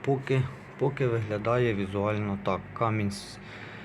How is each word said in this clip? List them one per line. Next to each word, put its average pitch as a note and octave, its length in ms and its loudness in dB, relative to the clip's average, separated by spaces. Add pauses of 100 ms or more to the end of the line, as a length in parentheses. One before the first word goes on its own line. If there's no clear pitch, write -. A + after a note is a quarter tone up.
поки, C3+ 380 2 (360)
поки C#3 280 2
виглядає A2+ 680 2
візуально G2+ 680 0
так. F#2+ 160 2 (120)
Камінь G#2+ 380 2
с-, - 280 -10 (460)